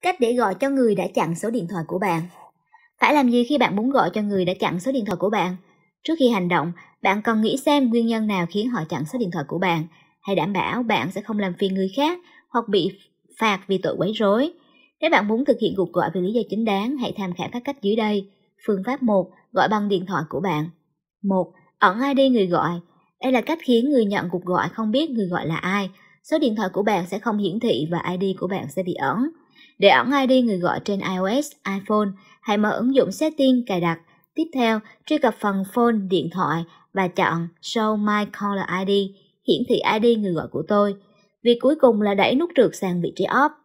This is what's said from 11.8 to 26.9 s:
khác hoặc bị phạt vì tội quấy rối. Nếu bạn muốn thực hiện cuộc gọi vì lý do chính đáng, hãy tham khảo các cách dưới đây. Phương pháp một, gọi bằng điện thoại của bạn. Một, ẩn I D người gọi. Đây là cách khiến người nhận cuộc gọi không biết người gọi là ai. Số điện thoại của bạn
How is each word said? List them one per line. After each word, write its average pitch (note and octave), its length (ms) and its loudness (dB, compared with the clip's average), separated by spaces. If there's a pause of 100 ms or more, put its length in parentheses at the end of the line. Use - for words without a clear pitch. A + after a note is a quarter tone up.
khác D#4+ 240 -2 (300)
hoặc A3+ 200 -4
bị F#3+ 220 2 (480)
phạt G#3 280 0
vì G3 100 0
tội F3+ 200 -2
quấy F3 140 0
rối. A3 420 0 (480)
Nếu D#4+ 80 2
bạn A#3+ 180 4
muốn A3+ 180 0
thực B3 160 2
hiện F#3 160 0
cuộc F3+ 160 0
gọi F3 200 0
vì F#3+ 80 -2
lý F#3+ 120 -2
do A#3 160 0
chính A3 160 -2
đáng, A3 320 -2
hãy A3+ 200 -4
tham F#3+ 160 -6
khảo E3 180 -8
các A#3+ 140 -8
cách C#4 160 -8
dưới G3+ 140 0
đây. G#3 360 -2 (360)
Phương G3 180 0
pháp C4+ 180 -4
một, G3+ 280 2 (200)
gọi F3 180 2
bằng G#3 200 0
điện F#3 160 -2
thoại E3+ 240 -4
của - 100 -6
bạn. E3 300 -2 (540)
Một, F#3+ 300 -2 (260)
ẩn G3+ 220 4
I C4+ 280 2
D - 40 2
người G3+ 140 2
gọi. F3 320 0 (420)
Đây C4 100 0
là B3 100 2
cách D#4+ 220 -4
khiến A#3+ 260 2
người B3+ 160 4
nhận G3 260 0
cuộc F3+ 120 -4
gọi E3+ 260 0
không A3 220 -2
biết D4 180 2
người A3+ 180 -2
gọi F3 200 -2
là D#3+ 80 -2
ai. F#3+ 340 -2 (420)
Số D#4 80 2
điện A#3+ 160 2
thoại G#3 180 -2
của G3+ 100 0
bạn G3+ 240 0